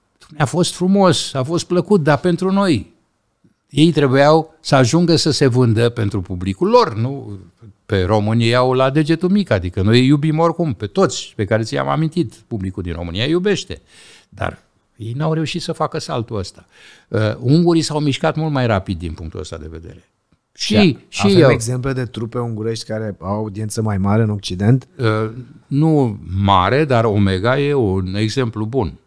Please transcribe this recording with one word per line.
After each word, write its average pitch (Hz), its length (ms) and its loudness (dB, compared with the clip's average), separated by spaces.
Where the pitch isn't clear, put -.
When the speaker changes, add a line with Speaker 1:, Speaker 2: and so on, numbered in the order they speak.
Speaker 1:
a 151 60 0
fost 165 300 -2
frumos, 185 600 2
a 135 80 -2
fost 160 240 -4
plăcut, 175 360 2
dar 143 160 2
pentru 180 340 -2
noi. 190 400 0
Ei 156 240 4
trebuiau 147 680 4
să - 140 0
ajungă 156 420 4
să - 140 0
se 135 160 2
vândă 120 420 2
pentru 107 320 -4
publicul 95 480 -4
lor, 226 280 4
nu? 110 420 -6
Pe 98 160 0
români 107 440 2
iau 127 260 2
la 131 180 2
degetul 160 380 0
mic, 196 220 0
adică 92 320 -2
noi 107 180 4
îi 127 60 4
iubim 151 320 2
oricum, 165 340 0
pe 107 140 -8
toți - 500 -2
pe 107 80 -4
care 110 180 0
ți-am 135 260 -4
amintit, 151 460 -2
publicul 95 480 -8
din 87 100 -8
România 87 320 -6
iubește. 180 560 -2
Dar - 300 -6
ei 110 200 -10
n-au 156 160 -2
reușit 160 300 -4
să 160 100 -6
facă 156 260 -6
saltul 117 400 -6
ăsta. - 280 -12
Uh, 104 120 -4
ungurii 165 440 2
s-au 151 180 -4
mișcat 151 360 -2
mult 156 160 -2
mai 127 140 0
rapid 98 320 0
din 85 140 -8
punctul 87 280 -12
ăsta 87 160 -12
de 78 140 -14
vedere. 80 340 -18
Și, - 200 -4
Speaker 2:
Da, 190 240 4
Speaker 1:
și - 180 -2
Speaker 2:
avem 196 140 6
Speaker 1:
eu. 139 100 8
Speaker 2:
exemple 123 420 -2
de 127 120 -4
trupe 117 340 -8
ungurești 113 460 -6
care 110 360 -8
au 95 140 -4
audiență 107 480 -6
mai 107 160 -2
mare 101 240 2
în 110 80 0
Occident? 104 580 0
Speaker 1:
Uh, 110 320 -2
nu 139 520 0
mare, 98 400 4
dar 123 200 2
Omega 101 560 2
e 143 140 0
un 95 400 0
exemplu 110 500 -2
bun. 110 280 -2